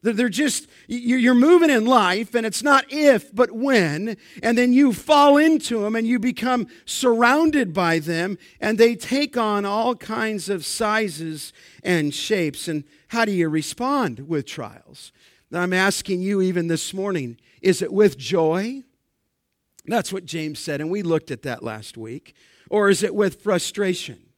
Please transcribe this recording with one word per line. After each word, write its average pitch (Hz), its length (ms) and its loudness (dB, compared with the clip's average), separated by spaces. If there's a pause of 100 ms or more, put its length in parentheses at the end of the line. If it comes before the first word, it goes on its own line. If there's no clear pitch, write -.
They're, 226 120 0
they're 240 140 0
just, 233 380 -2 (220)
you, 240 280 -2
you're 254 160 4
moving 311 380 6
in 226 160 2
life, 214 480 2
and 233 100 0
it's 220 200 -6
not 269 280 4
if, 285 400 4
but 220 200 0
when. 214 640 0 (260)
And 233 160 0
then 247 140 4
you 262 200 6
fall 285 440 6
into 294 500 2
'em, 214 80 -4
and 226 140 -2
you 247 100 0
become 240 480 -2 (180)
surrounded 254 880 2
by 165 280 0
them, 170 360 -6 (240)
and 214 180 -2
they 233 180 6
take 277 400 -4
on 208 280 -2
all 226 300 -2
kinds 220 540 -6
of 185 180 -4
sizes 170 880 -4 (320)
and 156 280 0
shapes. 165 540 -4
And 156 160 -6 (260)
how 226 160 0
do 214 60 -2
you 175 180 0
respond 160 800 -4
with 156 160 -4
trials? - 680 -16 (400)
I'm 180 200 -2
asking 190 480 -2
you 190 220 -2
even 175 240 0
this 165 260 -4
morning, 185 440 -6 (240)
is 185 200 0
it 180 120 -6
with 190 260 2
joy? 175 640 -2 (1040)
That's 220 260 -4
what 190 120 -10
James 156 340 -8
said, 147 220 -8
and 156 100 -6
we 202 120 -4
looked 165 280 -2
at 120 120 -10
that 117 200 -8
last 107 340 -12
week. 117 380 -16 (360)
Or 208 200 4
is 190 140 2
it 196 100 -2
with 202 260 0
frustration? 185 960 -4